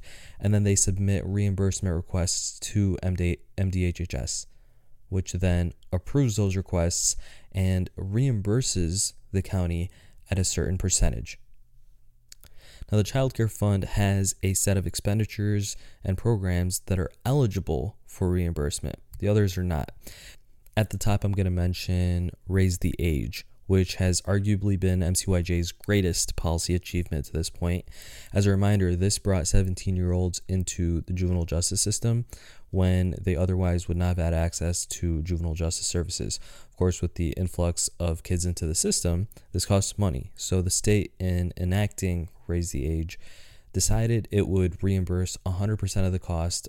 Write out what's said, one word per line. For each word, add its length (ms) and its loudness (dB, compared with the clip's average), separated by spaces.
and 140 2
then 80 4
they 140 4
submit 500 2
reimbursement 680 0
requests 640 -2
to 320 2
M 120 -2
D, 240 0
M 120 0
D 140 0
H 160 -2
H 140 -6
S, 320 -6
which 240 -2
then 420 2
approves 440 0
those 200 2
requests 600 0
and 440 0
reimburses 1160 0
the 100 0
county 480 -2
at 80 0
a 60 2
certain 340 0
percentage. 640 0
Now, 60 4
the 40 6
Child 320 0
Care 140 2
Fund 340 2
has 640 2
a 100 2
set 220 2
of 100 0
expenditures 920 -2
and 120 0
programs 680 0
that 140 0
are 100 -4
eligible 720 0
for 240 -2
reimbursement. 680 -2
The 80 -2
others 320 2
are 60 0
not. 260 -2
At 140 2
the 80 -4
top, 260 2
I'm 80 0
gonna 180 2
mention 800 0
Raise 320 4
the 220 0
Age, 440 0
which 280 4
has 280 2
arguably 560 2
been 240 2
M 120 2
C 120 0
Y 140 4
J's 320 0
greatest 640 0
policy 380 0
achievement 500 -2
to 80 -16
this 160 -2
point. 380 -4
As 140 2
a 40 4
reminder, 440 4
this 240 0
brought 280 0
seventeen-year-olds 1000 2
into 540 0
the 140 -6
juvenile 320 0
justice 340 0
system 460 0
when 500 4
they 160 0
otherwise 500 2
would 100 -2
not 120 2
have 100 0
had 160 2
access 500 -2
to 380 -2
juvenile 320 -2
justice 320 -2
services. 540 -4
Of 80 -20
course, 240 2
with 140 -2
the 160 -2
influx 580 -2
of 240 -2
kids 200 0
into 220 -2
the 80 -2
system, 540 0
this 120 -2
costs 320 2
money. 380 -2
So 260 -2
the 100 0
state, 500 0
in 360 0
enacting 720 -2
Raise 240 -2
the 120 -2
Age, 340 -4
decided 600 2
it 160 4
would 340 2
reimburse 640 0
a 60 -2
hundred 260 0
percent 260 0
of 80 2
the 60 0
cost 500 -4